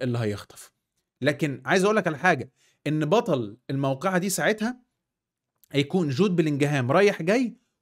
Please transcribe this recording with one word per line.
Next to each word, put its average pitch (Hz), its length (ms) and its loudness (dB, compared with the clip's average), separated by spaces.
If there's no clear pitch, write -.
اللي 120 160 -2
هيخطف. - 540 -8
لكن 139 420 -2
عايز 180 200 2
أقول 214 120 2
لك 202 100 0
على 151 120 -4
حاجة، 170 340 0
إن 156 180 0
بطل 147 520 0
الموقعة 139 480 -2
دي 196 100 -2
ساعتها 214 520 -2
هيكون 143 360 0
جود 175 280 2
بلينجهام 143 560 0
رايح 190 300 2
جاي، 226 340 0